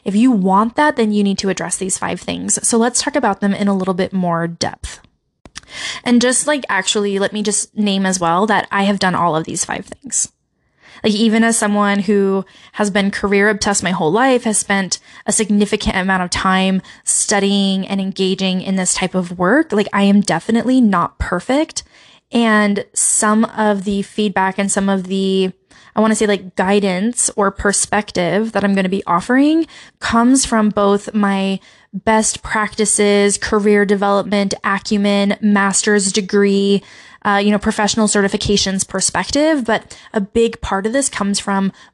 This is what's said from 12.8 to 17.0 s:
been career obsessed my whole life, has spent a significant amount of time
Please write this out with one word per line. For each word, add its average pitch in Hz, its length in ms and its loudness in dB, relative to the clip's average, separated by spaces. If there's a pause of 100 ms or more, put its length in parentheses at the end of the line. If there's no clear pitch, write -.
been 196 220 0
career 202 360 2
obsessed 208 360 -2
my 180 80 -2
whole 175 180 0
life, 247 320 2
has 214 160 0
spent 196 400 -2 (280)
a 208 60 -2
significant 208 640 0
amount 185 300 0
of 175 60 -6
time 190 520 0 (220)